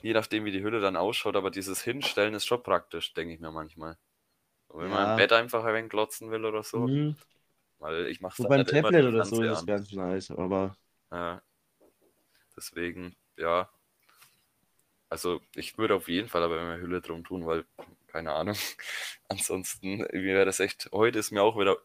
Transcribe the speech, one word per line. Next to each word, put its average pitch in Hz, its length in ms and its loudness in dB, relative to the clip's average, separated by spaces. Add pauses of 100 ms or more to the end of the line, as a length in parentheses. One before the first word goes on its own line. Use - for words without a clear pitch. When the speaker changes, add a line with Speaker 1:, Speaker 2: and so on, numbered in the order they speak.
Speaker 1:
je 110 100 0
nachdem, 110 320 0
wie 104 80 -2
die 95 100 -2
Hülle 110 180 0
dann 95 160 2
ausschaut, 101 400 0
aber 95 140 0
dieses 95 320 -6
Hinstellen 107 520 0
ist 101 120 -4
schon 120 160 0
praktisch, 85 520 -2
denk 85 160 -6
ich 80 100 -12
mir 80 120 -10
manchmal. 80 460 -12 (720)
Und 78 140 -14
wenn 92 80 -4
man 101 180 2
im 110 60 2
Speaker 2:
Ja. - 20 0
Speaker 1:
Bett 101 160 6
einfach 117 320 2
ein 110 100 2
wenig 113 160 -4
glotzen 107 420 -2
will 110 140 -2
oder 110 180 -2
so. 120 260 -2
Speaker 2:
Mhm. 147 260 0 (640)
Speaker 1:
Weil 80 300 -4
ich - 140 -8
mach's 92 160 -10
Speaker 2:
So 127 40 0
Speaker 1:
dann 120 120 4
Speaker 2:
beim 135 120 6
Speaker 1:
nicht - 20 -8
immer 180 240 4
Speaker 2:
Tablet 156 120 10
Speaker 1:
den - 20 4
Speaker 2:
oder 113 180 2
so 113 180 0
Speaker 1:
Fernseher 110 100 2
Speaker 2:
ist 85 120 -4
Speaker 1:
an. - 20 -12
Speaker 2:
ganz 101 260 -2
nice, 95 400 -4
aber 95 440 -2 (340)
Speaker 1:
Ja. 87 320 -6 (1120)
Deswegen, 87 580 -8 (220)
ja. 85 340 0 (1400)
Also, 85 340 -4 (120)
ich - 220 -10
würde 107 180 4
auf 87 140 0
jeden 98 200 0
Fall 87 140 0
aber 85 180 2
immer 85 180 -6
Hülle 87 240 -4
drum 85 220 -8
tun, 90 220 -6
weil, 82 180 0 (420)
keine 80 260 -6
Ahnung. 92 240 -2
<laughs> - 720 -10
Ansonsten, 95 720 -4
mir - 140 -4
wäre 95 340 4
das 95 140 0
echt, - 320 -2
heute 113 260 4
ist 107 140 -4
mir 101 100 4
auch 110 160 6
wieder 98 260 6